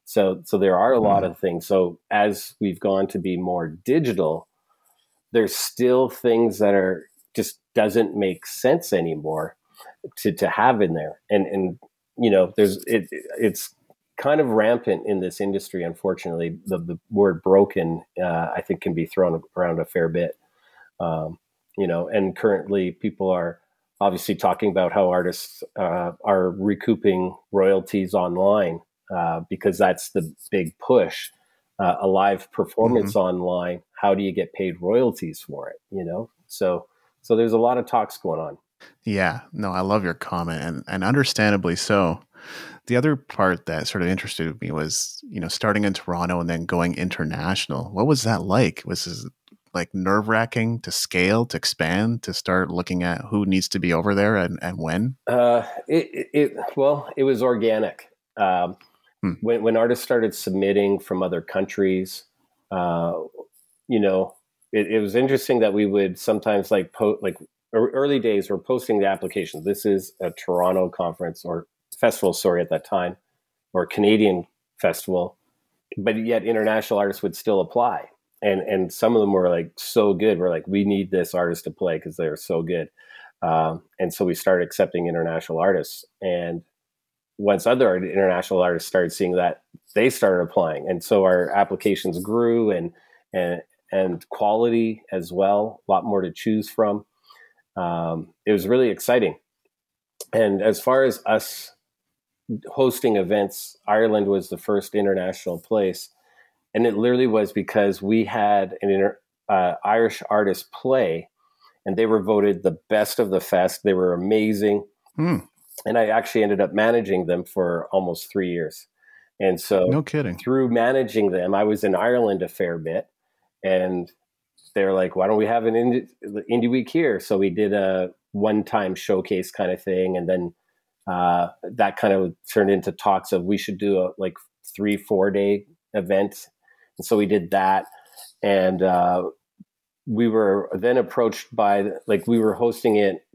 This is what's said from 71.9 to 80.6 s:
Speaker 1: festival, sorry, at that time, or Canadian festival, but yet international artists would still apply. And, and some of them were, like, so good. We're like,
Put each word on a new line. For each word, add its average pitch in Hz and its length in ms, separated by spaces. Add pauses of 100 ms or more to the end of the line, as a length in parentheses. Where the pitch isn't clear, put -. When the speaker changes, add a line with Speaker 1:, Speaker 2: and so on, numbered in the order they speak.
Speaker 1:
festival, 101 360
sorry, 87 280
at 82 80
that 80 160
time, 90 300 (580)
or 90 140
Canadian 104 580 (360)
festival, 87 560 (600)
but 107 200
yet 113 280
international 110 540
artists 101 240
would 90 140
still 98 240
apply. 98 480 (320)
And, 95 200
and 92 320
some 120 220
of 110 60
them 101 100
were, 92 180
like, 85 280
so 104 360
good. 92 260
We're 90 100
like, 82 180